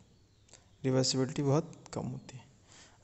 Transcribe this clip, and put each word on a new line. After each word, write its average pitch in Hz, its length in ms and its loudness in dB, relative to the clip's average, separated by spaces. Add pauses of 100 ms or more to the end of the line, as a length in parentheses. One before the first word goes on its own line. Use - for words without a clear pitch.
(840)
रिवर्सिबिलिटी 131 580 2
बहुत 143 300 2 (200)
कम - 140 -4
होती 127 300 -10
है। - 80 -18 (600)